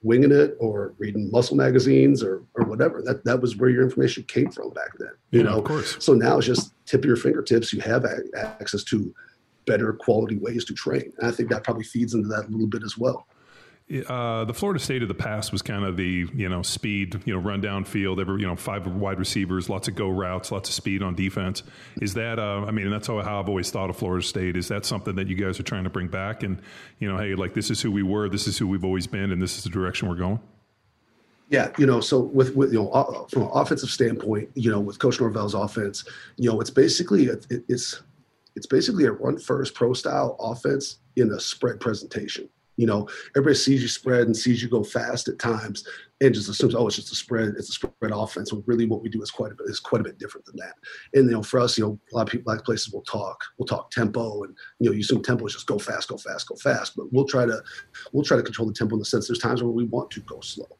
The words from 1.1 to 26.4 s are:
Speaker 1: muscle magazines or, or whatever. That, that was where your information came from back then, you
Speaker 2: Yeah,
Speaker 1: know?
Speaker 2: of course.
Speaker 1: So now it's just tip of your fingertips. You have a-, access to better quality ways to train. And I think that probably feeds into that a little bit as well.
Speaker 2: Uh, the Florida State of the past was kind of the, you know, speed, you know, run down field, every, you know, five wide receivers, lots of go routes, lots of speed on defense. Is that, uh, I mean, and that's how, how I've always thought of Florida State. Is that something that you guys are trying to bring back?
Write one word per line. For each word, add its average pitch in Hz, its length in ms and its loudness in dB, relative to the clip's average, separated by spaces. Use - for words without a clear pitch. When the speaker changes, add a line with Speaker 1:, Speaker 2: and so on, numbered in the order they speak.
Speaker 1:
muscle 123 240 4
magazines 135 680 6
or, 95 200 -2
or 117 100 4
whatever. 123 380 0
That, - 220 -2
that 120 140 2
was 120 160 0
where 127 140 6
your 127 140 6
information 131 400 2
came 143 280 0
from - 200 -10
back - 260 -8
then, - 140 -10
you 120 80 8
Speaker 2:
Yeah, 107 120 4
Speaker 1:
know? 110 80 2
Speaker 2:
of 104 40 -2
course. - 360 -4
Speaker 1:
So 147 140 6
now 123 260 6
it's 120 80 2
just 123 260 0
tip 131 160 2
of 135 40 -2
your 123 100 6
fingertips. 120 560 2
You - 100 -4
have 120 220 0
a-, - 200 -4
access - 500 -6
to 104 280 -2
better 110 260 2
quality 110 460 0
ways 117 280 -4
to - 80 -10
train. 135 440 -4
And 117 100 -2
I 120 40 0
think 117 180 -4
that 113 140 -2
probably 110 200 -4
feeds 117 300 -4
into 107 160 0
that 107 180 -4
a - 20 -16
little 110 180 -2
bit 110 160 -4
as 104 140 -10
well. 127 300 -2
Speaker 2:
Uh, 117 360 -2
the 117 80 -4
Florida 196 280 -2
State 131 200 -2
of 113 60 -2
the 95 60 -4
past 107 400 -6
was 117 80 -2
kind 101 240 -4
of 92 100 -2
the, 90 380 0
you 107 160 -2
know, 90 120 -2
speed, 98 640 -4
you 113 80 -2
know, 92 60 -2
run 98 220 -2
down 98 240 -2
field, 95 340 -2
every, 98 220 -2
you 95 60 -2
know, 87 80 -2
five 98 300 -6
wide 95 320 -4
receivers, 92 520 -2
lots 95 180 -4
of 98 80 -6
go 98 140 -2
routes, 92 420 -4
lots 98 160 -6
of - 80 -4
speed 98 260 -2
on 92 140 -4
defense. 95 480 -4
Is 101 140 -4
that, 113 220 -4
uh, 104 280 -2
I 107 60 -4
mean, 104 140 -2
and 101 80 0
that's 104 140 -4
how, 107 140 -2
how 101 180 -2
I've 95 80 -4
always 95 240 -2
thought 95 180 -2
of 90 60 -4
Florida 92 300 -2
State. 92 320 -2
Is 87 100 -4
that 104 180 -4
something 101 300 -4
that 95 140 -2
you 95 60 -2
guys 95 220 -2
are 95 60 -8
trying 95 220 -4
to 90 40 -2
bring 90 180 -4
back? 95 360 -6